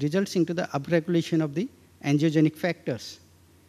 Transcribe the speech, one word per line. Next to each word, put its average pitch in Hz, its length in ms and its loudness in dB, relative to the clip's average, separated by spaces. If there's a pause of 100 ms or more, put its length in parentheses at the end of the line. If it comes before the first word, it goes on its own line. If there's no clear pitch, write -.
results 185 320 0
into 175 200 2
the 175 80 -2 (120)
upregulation 165 680 0
of 147 120 -4
the 202 140 -4 (360)
angiogenic 151 520 4
factors. - 640 -6 (480)